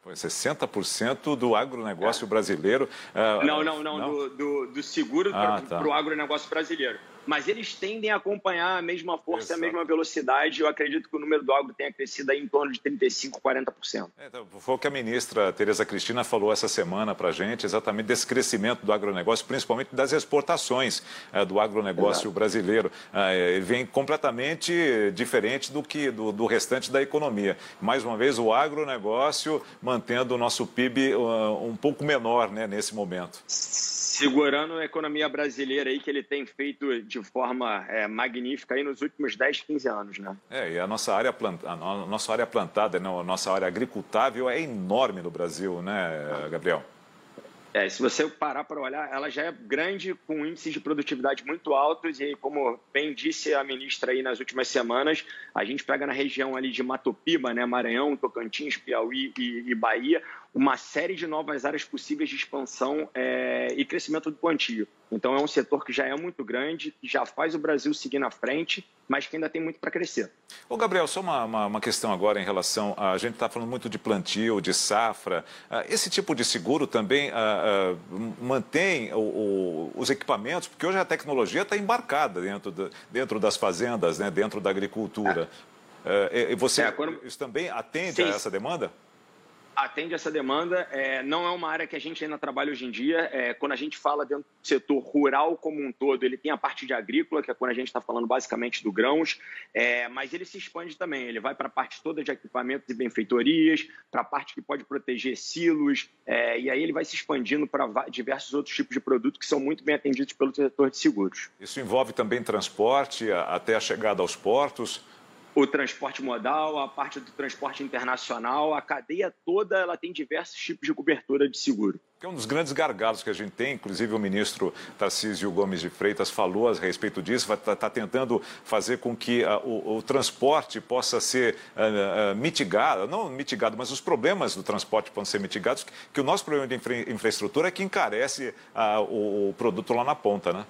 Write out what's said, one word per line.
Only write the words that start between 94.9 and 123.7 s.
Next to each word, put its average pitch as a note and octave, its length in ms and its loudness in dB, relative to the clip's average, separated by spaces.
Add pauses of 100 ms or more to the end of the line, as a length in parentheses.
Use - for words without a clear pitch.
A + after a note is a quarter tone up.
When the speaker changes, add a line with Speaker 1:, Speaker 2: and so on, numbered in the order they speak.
Speaker 2:
rural C#3+ 580 4
como D#3 240 -6
um C3+ 120 -4
todo, C3 320 2
ele B2+ 120 2
tem D3+ 160 -2
a C3+ 60 0
parte - 260 -4
de C3 100 -2
agrícola, C3+ 500 0
que - 80 -6
é - 20 -2
quando B2+ 160 -2
a A#2+ 60 2
gente B2+ 180 -6
tá B2 80 0
falando A#2 240 -2
basicamente A#2+ 580 0
do G#2+ 80 2
grãos, C#3 480 2 (360)
é, A#2+ 320 2
mas C3 260 -8
ele F3 120 -8
se G3 120 -16
expande E3+ 400 -12
também. C#3+ 280 -4
Ele A2+ 140 -6
vai C3 140 -4
pra - 160 -4
parte - 320 -4
toda D#3 220 -4
de C#3+ 80 -2
equipamentos B2+ 580 -4
e C3 60 -2
benfeitorias, B2+ 920 4 (220)
pra B2 140 0
parte - 320 -6
que - 80 -10
pode C#3+ 200 -4
proteger B2+ 540 -2
silos, D#3 720 2 (160)
é, A#2 340 2
e C3 120 0
aí C3+ 100 2
ele E3 100 0
vai D3+ 140 0
se - 80 -10
expandindo C#3 540 0
pra C3+ 180 0
va-, A#2 240 -2
diversos C3 460 -4
outros C#3+ 200 -2
tipos B2+ 200 -2
de C3+ 40 2
produto C3 400 0
que - 60 -8
são D3 140 2
muito C#3+ 240 -2
bem D3 100 2
atendidos C#3 400 0
pelo C3+ 220 0
setor C#3 340 4
de - 80 -8
seguros. G2+ 540 2 (100)
Speaker 1:
Isso G2+ 180 -10
envolve A2+ 340 2
também A#2+ 280 0
transporte A2+ 920 2
a-, F2 120 2
até F2+ 320 0
a A2 40 4
chegada G2+ 440 0
aos E2+ 120 -2
portos? B2 720 0 (500)
Speaker 2:
O C#3+ 100 8
transporte C3+ 560 -2
modal, C3+ 560 0
a C#3 100 -2
parte C#3 320 -8
do A#2+ 120 -18
transporte C3+ 500 -6
internacional, B2+ 920 0
a C#3 60 0
cadeia D#3+ 520 -2 (100)
toda, F#3+ 360 2
ela F3 180 0
tem F3 160 -8
diversos D#3+ 420 -6
tipos - 320 -6
de D#3 60 2
cobertura C#3 560 2
de A#2+ 80 -8
seguro. G#2 420 2 (200)
Speaker 1:
Que F3 80 -10
é - 20 -6
um F3+ 60 -8
dos A#2 100 -6
grandes C#3+ 280 0
gargalos A2+ 500 0
que - 80 -4
a - 20 0
gente G2 200 -6
tem, C3+ 200 -2